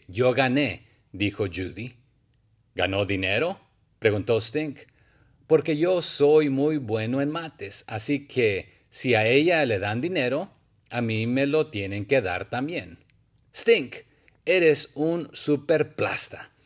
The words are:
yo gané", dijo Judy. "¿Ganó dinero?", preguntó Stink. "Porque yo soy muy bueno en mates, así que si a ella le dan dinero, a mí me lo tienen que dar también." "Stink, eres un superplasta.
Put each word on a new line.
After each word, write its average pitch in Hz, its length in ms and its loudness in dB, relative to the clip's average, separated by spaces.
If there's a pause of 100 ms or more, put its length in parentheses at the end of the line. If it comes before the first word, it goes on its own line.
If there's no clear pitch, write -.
yo 120 260 2
gané", 131 540 0 (240)
dijo 101 340 -2
Judy. 92 500 -8 (760)
"¿Ganó 95 320 -2
dinero?", 101 540 -2 (400)
preguntó 107 420 0
Stink. 151 380 -6 (680)
"Porque 156 320 2
yo 175 240 2
soy 151 480 4
muy 143 280 0
bueno 113 440 -2
en 143 80 -2
mates, 156 560 -10
así 135 420 -4
que 104 640 -2
si - 240 -2
a 110 140 4
ella 151 380 4
le 110 120 0
dan 104 240 -2
dinero, 156 500 -2 (380)
a 120 120 -4
mí 113 260 -2
me 131 180 0
lo 151 220 2
tienen 101 380 -6
que 131 160 4
dar 90 280 -4
también." 123 500 -6 (560)
"Stink, 185 420 2 (480)
eres 165 500 4
un 160 380 -2
superplasta. - 1160 -2 (140)